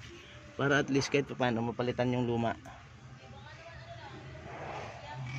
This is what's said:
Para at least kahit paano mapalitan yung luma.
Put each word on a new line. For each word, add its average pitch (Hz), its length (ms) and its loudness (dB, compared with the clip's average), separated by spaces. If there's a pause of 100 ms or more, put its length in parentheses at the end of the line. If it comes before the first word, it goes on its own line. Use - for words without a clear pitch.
(540)
Para 139 240 6
at 135 140 2
least 135 180 6
kahit 139 240 6
paano 120 320 4
mapalitan 123 480 2
yung 123 160 4
luma. 117 240 4 (2750)